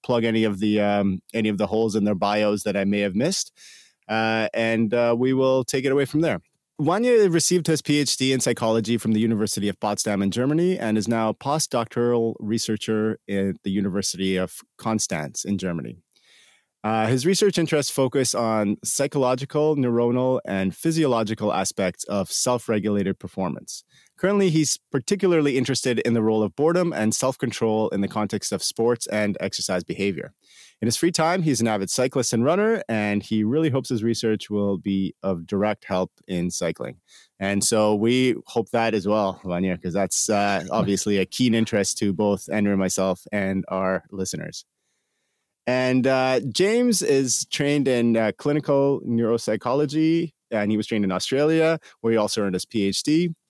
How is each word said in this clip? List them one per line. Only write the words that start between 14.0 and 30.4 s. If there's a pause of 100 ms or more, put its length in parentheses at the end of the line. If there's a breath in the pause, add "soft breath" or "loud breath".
of (180)
Constance
in
Germany. (840 soft breath)
Uh,
his
research
interests
focus
on
psychological,
neuronal,
and
physiological
aspects
of
self-regulated
performance. (340 soft breath)
Currently,
he's (140)
particularly
interested
in
the
role
of
boredom
and
self-control
in
the
context
of
sports
and
exercise
behavior. (480 loud breath)